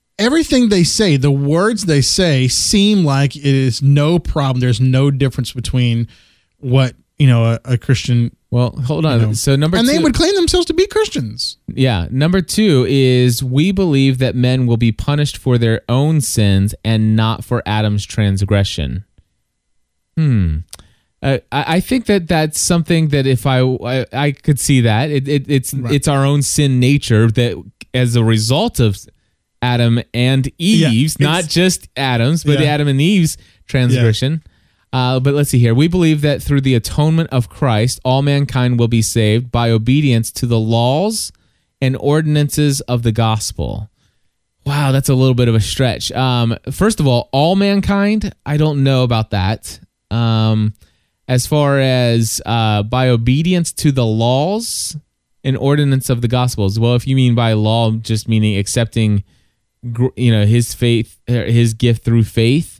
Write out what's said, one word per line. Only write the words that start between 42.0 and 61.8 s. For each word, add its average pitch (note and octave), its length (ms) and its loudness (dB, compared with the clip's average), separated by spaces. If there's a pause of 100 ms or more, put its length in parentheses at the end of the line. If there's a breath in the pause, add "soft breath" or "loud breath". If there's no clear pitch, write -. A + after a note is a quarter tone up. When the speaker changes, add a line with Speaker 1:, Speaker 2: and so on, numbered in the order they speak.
Speaker 2:
of A#2+ 220 -4
the A#2 80 0
gospel. A2 800 -4 (760)
Wow, C#3+ 260 -2
that's C3+ 180 0
a C3+ 60 4
little C3 200 2
bit B2 120 2
of A2+ 80 2
a A2 40 4
stretch. A2+ 520 -2
Um, A#2+ 460 0 (140)
first G#3 280 0
of D3 80 2
all, A#2+ 240 0
all D#3+ 240 2
mankind, G3+ 800 0 (120)
I D3 120 -2
don't D3+ 260 0
know C3 200 2
about A#2 280 0
that. G2+ 480 -4 (320)
Um, A2 600 0 (540)
as B2+ 180 0
far C#3+ 340 2
as, A#2+ 680 0
uh, G#2+ 380 0
by B2+ 260 0
obedience D3 640 0
to D3 180 -2
the C3 140 0
laws C3+ 880 -2 (480)
and C3+ 140 -2
ordinance C#3 520 0
of A#2 120 -2
the A#2+ 80 -2
gospels. A#2 500 -2
Well, A#2+ 160 2
if A#2+ 120 -2
you C3 100 0
mean B2 180 2
by A#2 180 0
law, A2 380 0
just A2 380 -4
meaning G#2+ 280 0
accepting, G#2+ 640 -2 (680)
gr-, A#2+ 240 -2
you A#2+ 160 0
know, G#2 140 2
his A#2 280 0
faith, A#2 460 -2 (100)
er, A#2+ 160 -2
his A#2 280 2
gift A#2 320 0